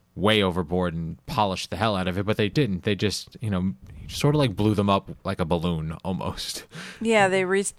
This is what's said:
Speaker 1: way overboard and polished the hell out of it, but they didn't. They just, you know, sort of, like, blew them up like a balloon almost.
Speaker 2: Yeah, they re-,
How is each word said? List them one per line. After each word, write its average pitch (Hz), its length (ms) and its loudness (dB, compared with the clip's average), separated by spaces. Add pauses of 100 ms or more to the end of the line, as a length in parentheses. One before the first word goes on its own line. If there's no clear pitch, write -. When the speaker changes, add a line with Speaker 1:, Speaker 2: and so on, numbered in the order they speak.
(160)
Speaker 1:
way 104 260 4
overboard 90 520 0
and 82 320 -6
polished 98 460 -2
the 87 40 -6
hell 104 220 0
out 92 100 -2
of 90 100 -2
it, 98 80 -2
but 107 120 0
they 107 100 2
didn't. 101 360 0
They 107 120 0
just, - 460 -4
you 107 80 -6
know, 92 240 0 (340)
sort - 260 0
of, 151 60 2
like, 123 160 2
blew 104 200 4
them 101 140 2
up 98 220 2 (140)
like 95 160 -4
a 87 40 0
balloon 82 600 -2
almost. - 600 -6 (360)
Speaker 2:
Yeah, 220 260 4
they 185 160 2
re-, 190 220 2 (140)